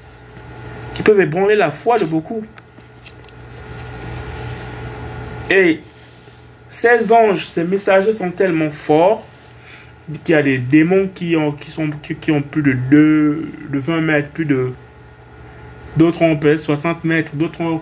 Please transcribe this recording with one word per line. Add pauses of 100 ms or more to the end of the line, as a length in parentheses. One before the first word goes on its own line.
(920)
qui
peuvent
ébranler
la
foi
de
beaucoup. (3000)
Et (880)
ces
anges,
ces
messagers
sont
tellement
forts (1000)
qu'il
y
a
des
démons
qui
ont,
qui
sont, (120)
qui,
qui
ont
plus
de
deux, (220)
de
vingt
mètres,
plus
de, (1200)
d'autres
ont
peut-être
soixante
mètres,
d'autres
ont